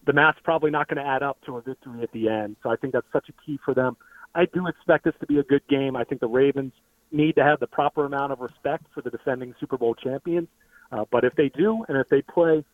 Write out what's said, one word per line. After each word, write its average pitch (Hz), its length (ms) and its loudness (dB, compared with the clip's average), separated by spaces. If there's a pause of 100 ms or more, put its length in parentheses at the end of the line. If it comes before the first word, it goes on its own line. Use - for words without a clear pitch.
the 143 80 0
math's 151 300 4
probably 156 280 0
not 147 160 -2
gonna 143 160 -6
add 135 180 -2
up 139 240 -4
to 127 120 -10
a 120 40 -12
victory 131 400 -12
at 113 120 -8
the 110 160 -2
end. 107 340 -4
So 123 60 -4
I 117 80 -2
think 131 160 -8
that's 123 180 -2
such - 160 -2
a 151 60 -20 (120)
key 147 200 -8
for 135 80 -2
them. 127 240 0 (360)
I 175 120 2
do 180 220 -4
expect 160 360 0
this 160 160 0
to 156 80 -10
be 147 120 2
a 139 40 0
good 139 240 2
game. 135 300 0
I 120 80 -2
think - 160 -6
the 120 80 -2
Ravens 135 420 2 (400)
need 156 240 2
to 147 80 4
have 143 160 4
the 120 80 -4
proper 147 380 0
amount 139 260 -4
of 127 80 -8
respect 143 540 -8
for 147 80 -12
the 127 80 -6
defending 123 500 -6
Super 139 180 -6
Bowl 117 180 0
champions. 170 520 -4 (460)
Uh, 107 180 -4
but 123 140 4
if 123 100 2
they 143 140 2
do, 220 400 0
and 139 80 0
if 131 100 0
they 139 140 4
play 160 420 2 (100)